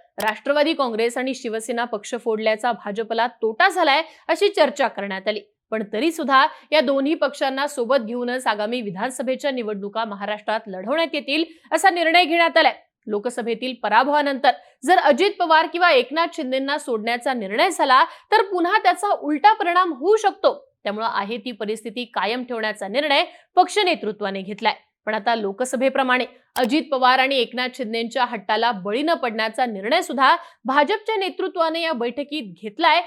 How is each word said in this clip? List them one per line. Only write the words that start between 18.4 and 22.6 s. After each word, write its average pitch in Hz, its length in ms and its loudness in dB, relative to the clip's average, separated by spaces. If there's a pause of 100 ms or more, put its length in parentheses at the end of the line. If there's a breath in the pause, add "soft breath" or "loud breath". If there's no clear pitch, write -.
पुन्हा 359 360 0
त्याचा 381 300 2
उलटा 311 440 2
परिणाम 359 400 2
होऊ 320 240 2
शकतो, 381 540 0 (160)
त्यामुळं 214 260 -4
आहे 202 260 -4
ती 240 160 -10
परिस्थिती 220 520 -8
कायम 226 400 -4
ठेवण्याचा 214 440 -6